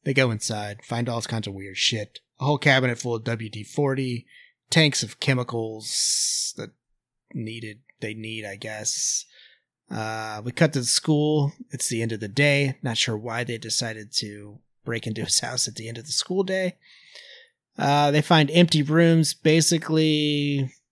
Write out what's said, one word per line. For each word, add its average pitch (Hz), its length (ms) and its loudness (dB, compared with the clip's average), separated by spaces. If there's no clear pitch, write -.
They 139 100 0
go 131 160 4
inside, 104 540 -6
find 117 240 -4
all 117 140 -4
kinds 110 260 -4
of 98 60 -10
weird 98 220 -12
shit. - 440 -2
A 127 40 -4
whole 147 140 2
cabinet 131 400 4
full 120 180 -4
of 113 80 -8
W 113 260 -4
D 107 140 -10
forty, 131 600 -2
tanks 156 320 4
of 107 160 -10
chemicals 113 1400 -2
that - 140 -12
needed, 113 460 -10
they 110 140 -8
need, 110 300 -10
I 101 100 -10
guess. 107 720 -6
Uh, 110 540 -6
we 120 80 -6
cut 156 220 2
to 135 60 0
the 120 40 -4
school. 151 680 2
It's - 180 -6
the 113 140 -2
end 113 100 -2
of 104 80 -6
the 107 80 -8
day. 139 540 2
Not 117 160 -4
sure 113 200 -2
why 117 240 -6
they 117 160 -6
decided 110 600 -6
to 104 420 -10
break 117 220 -4
into 110 180 -4
his - 160 0
house 123 260 -4
at 110 80 -12
the 113 140 -10
end 117 100 -12
of - 80 -16
the 156 60 -8
school 190 320 -2
day. 190 320 -2
Uh, 143 340 4
they 147 120 4
find 151 300 6
empty 165 300 6
rooms. 165 520 6
Basically, 151 1400 2